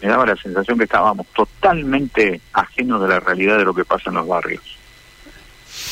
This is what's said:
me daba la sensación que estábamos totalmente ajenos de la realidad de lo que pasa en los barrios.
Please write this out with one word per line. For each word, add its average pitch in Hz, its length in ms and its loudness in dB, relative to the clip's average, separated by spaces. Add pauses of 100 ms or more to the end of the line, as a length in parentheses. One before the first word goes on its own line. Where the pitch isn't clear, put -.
me 98 60 -2
daba 123 180 2
la 104 100 2
sensación 98 420 -2
que 113 60 2
estábamos 101 500 0
totalmente 135 1040 0 (120)
ajenos 110 500 -2
de 95 60 2
la 92 120 2
realidad 92 380 2
de 101 60 4
lo 92 100 0
que 90 120 -2
pasa - 240 -2
en 92 60 -4
los 85 120 -4
barrios. 85 340 -4 (1300)